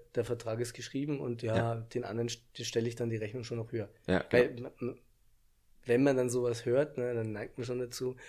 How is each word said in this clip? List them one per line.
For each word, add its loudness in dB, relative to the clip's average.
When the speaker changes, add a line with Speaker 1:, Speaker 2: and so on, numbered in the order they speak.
Speaker 1:
der 0
Vertrag -4
ist -4
geschrieben -4
und -4
ja, 0
Speaker 2:
Ja. 2
Speaker 1:
den -4
anderen 0
st-, -6
den -8
stelle 2
ich -6
dann -2
die 0
Rechnung -4
schon -6
noch -6
höher. -4
Speaker 2:
Ja, 4
Speaker 1:
Weil, 6
Speaker 2:
genau. -10
Speaker 1:
m-, -4
m-, -10
wenn 6
man 6
dann 4
sowas 0
hört, 2
ne, -2
dann 0
neigt -8
man -4
schon -4
dazu, -4